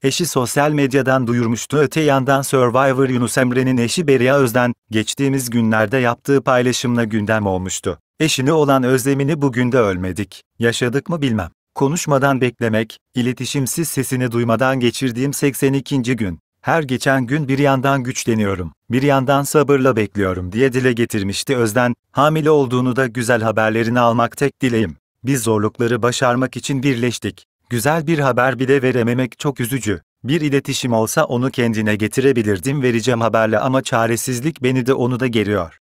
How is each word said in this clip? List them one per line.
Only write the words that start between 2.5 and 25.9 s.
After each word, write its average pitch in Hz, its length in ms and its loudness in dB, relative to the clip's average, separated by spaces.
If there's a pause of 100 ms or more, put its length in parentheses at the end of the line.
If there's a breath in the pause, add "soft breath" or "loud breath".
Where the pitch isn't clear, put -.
Yunus 123 300 0
Emre'nin 127 380 2
eşi 120 300 0
Beria 131 300 4
Özden, 123 380 2 (160)
geçtiğimiz 123 600 -2
günlerde 110 460 2
yaptığı 127 460 0
paylaşımla 123 640 0
gündem 107 420 -2
olmuştu. 92 520 -4 (220)
"Eşine 147 320 0
olan 143 300 2
özlemini 139 600 0
bugün 123 300 0
de 131 60 2
ölmedik. 95 640 -2 (160)
Yaşadık 117 500 -2
mı 165 140 -4
bilmem. 107 280 -2 (240)
Konuşmadan 139 680 0
beklemek, 113 580 -2 (160)
iletişimsiz 131 760 -4
sesini 127 440 -4
duymadan 120 480 0
geçirdiğim 123 520 -2
seksen 135 400 0
ikinci 135 440 -2
gün. 95 220 -4 (240)
Her 156 200 0
geçen 131 440 0
gün 139 220 -4
bir 135 100 0
yandan 139 440 2
güçleniyorum, 104 680 -2 (180)
bir 127 120 0
yandan 139 400 2
sabırla 135 540 2
bekliyorum." 92 560 -2
diye 127 200 2
dile 127 200 2
getirmişti 110 640 -2
Özden, 120 380 0 (180)
hamile 156 380 2
olduğunu 127 460 2
da 135 100 2
güzel 117 360 0
haberlerini 110 580 0
almak 117 360 2
tek - 260 -2
dileğim. 113 340 0 (280)
Biz 131 180 -2
zorlukları 110 600 0